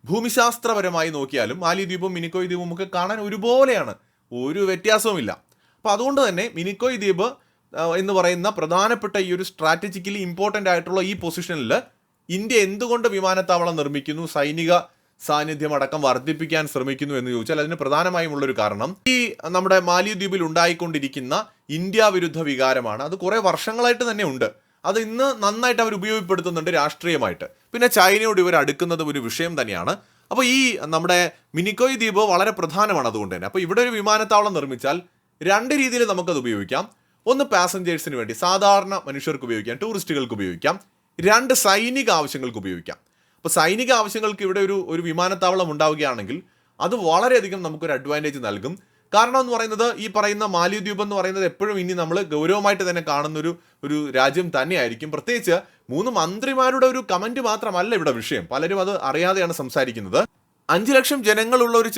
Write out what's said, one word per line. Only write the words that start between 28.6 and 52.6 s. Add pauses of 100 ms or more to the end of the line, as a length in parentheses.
അടുക്കുന്നതും
ഒരു
വിഷയം
തന്നെയാണ്. (360)
അപ്പോൾ (120)
ഈ (340)
നമ്മുടെ (380)
മിനിക്കോയ്
ദ്വീപ് (120)
വളരെ
പ്രധാനമാണ്
അതുകൊണ്ട്
തന്നെ.
അപ്പോൾ
ഇവിടെ
ഒരു
വിമാനത്താവളം
നിർമ്മിച്ചാൽ (420)
രണ്ട്
രീതിയിൽ
നമുക്കത്
ഉപയോഗിക്കാം. (460)
ഒന്ന്
പാസഞ്ചേഴ്സിന്
വേണ്ടി,
സാധാരണ (120)
മനുഷ്യർക്ക്
ഉപയോഗിക്കാം,
ടൂറിസ്റ്റുകൾക്ക്
ഉപയോഗിക്കാം. (520)
രണ്ട്
സൈനിക
ആവശ്യങ്ങൾക്ക്
ഉപയോഗിക്കാം. (400)
അപ്പോൾ
സൈനിക (100)
ആവശ്യങ്ങൾക്ക്
ഇവിടെ
ഒരു, (160)
ഒരു
വിമാനത്താവളം
ഉണ്ടാവുകയാണെങ്കിൽ (440)
അത് (140)
വളരെയധികം
നമുക്കൊരു
അഡ്വാൻറ്റേജ്
നൽകും. (420)
കാരണം
എന്ന്
പറയുന്നത് (180)
ഈ (100)
പറയുന്ന (120)
മാലിദ്വീപ്
എന്ന്
പറയുന്നത്
എപ്പോഴും
ഇനി
നമ്മൾ (140)
ഗൗരവമായിട്ട്